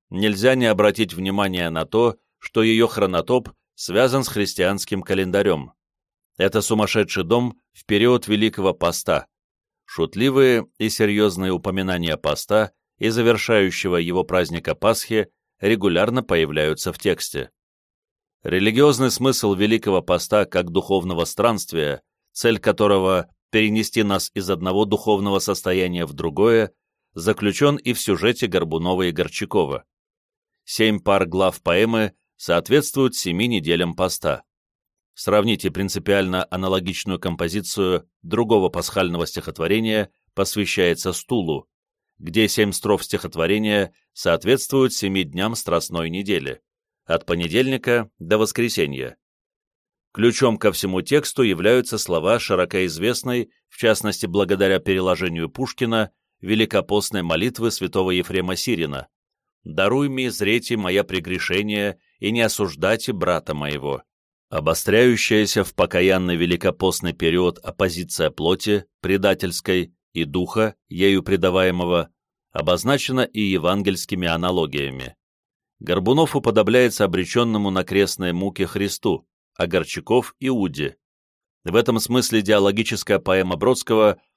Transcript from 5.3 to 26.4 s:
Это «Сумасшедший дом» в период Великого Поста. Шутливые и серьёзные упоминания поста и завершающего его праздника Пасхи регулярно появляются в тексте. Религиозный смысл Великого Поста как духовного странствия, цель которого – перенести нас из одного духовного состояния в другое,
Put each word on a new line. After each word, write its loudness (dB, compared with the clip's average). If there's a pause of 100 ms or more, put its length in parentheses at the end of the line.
Это 0
«Сумасшедший 0
дом» 0 (120)
в -20
период 2
Великого 0
Поста. -2 (580)
Шутливые 2 (100)
и 0
серьёзные 0
упоминания -2
поста 0 (260)
и 0
завершающего 2
его 0
праздника -2
Пасхи 0 (300)
регулярно 2
появляются -2
в -18
тексте. -4 (920)
Религиозный 2
смысл 0
Великого 0
Поста 0
как -2
духовного 0
странствия, -2 (280)
цель 0
которого – 2 (180)
перенести 2
нас -2
из -6
одного 0
духовного 0
состояния -2
в -8
другое, 2 (420)